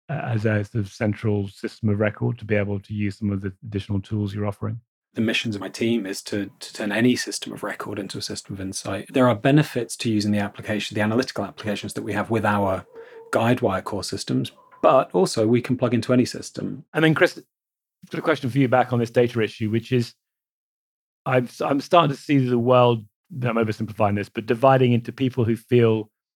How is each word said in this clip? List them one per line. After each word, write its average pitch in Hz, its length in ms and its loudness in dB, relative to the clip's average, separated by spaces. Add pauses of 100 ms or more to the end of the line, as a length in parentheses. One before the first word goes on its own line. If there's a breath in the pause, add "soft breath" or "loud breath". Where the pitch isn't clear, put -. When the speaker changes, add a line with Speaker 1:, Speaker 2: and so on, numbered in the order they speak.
Speaker 1:
uh, 151 40 -6
as 113 320 -2
a 107 200 0
sort 107 180 -4
of 95 80 -10
central 104 560 -2
system - 400 -6
of 104 120 2
record 117 400 -2
to 104 60 -14
be 104 100 0
able 101 260 -2
to - 120 -14
use 104 240 -4
some 104 140 -2
of 98 80 -2
the 95 140 -8 (100)
additional 101 380 -4
tools 104 340 -4
you're 104 100 -6
offering? 107 360 -8 (320)
Speaker 2:
The 120 80 -4
missions 113 340 -2
of 98 60 -10
my 92 80 -12
team 113 360 -2
is 98 180 -8
to, 98 360 -6
to - 140 -16
turn 104 180 -6
any 113 240 4
system - 380 -8
of - 100 -10
record 101 360 -8
into 101 180 -10
a 101 40 -8
system - 320 -10
of 98 60 -10
insight. 98 540 -8
There 127 160 4
are 113 60 2
benefits 135 640 2
to 117 140 -2
using 104 200 0
the 104 80 2
application, 101 560 -6
the 107 60 -2
analytical 110 440 -2
applications - 480 -8
that 113 80 -8
we 110 100 -8
have 98 180 -4
with 113 140 0
our 101 420 0 (460 loud breath)
Guidewire 117 520 2
core 98 200 -6
systems, 127 480 -4 (300)
but 156 320 6
also 170 340 2
we 117 140 4
can 123 160 -2
plug 120 160 0
into 113 180 0
any 123 140 4
system. - 580 -8 (100)
Speaker 1:
And 160 120 4
then, 160 100 6
Chris, - 260 2 (680)
got 170 100 -8
a - 20 -4
question - 280 0
for 113 80 -4
you 135 100 4
back 123 240 4
on 120 80 2
this 113 120 -2
data 123 280 2
issue, 107 300 -2
which 113 240 -2
is, 120 220 0 (1080)
I'm, 127 220 2 (140)
I'm 147 180 2
starting 151 340 4
to - 80 -12
see 143 180 2
the 123 200 2
world, 120 460 4 (260)
I'm 123 240 -4
oversimplifying 107 600 0
this, 101 120 -4
but 110 180 -10
dividing 127 460 4
into 117 220 0
people 127 320 -2
who 113 100 0
feel 113 560 2 (240)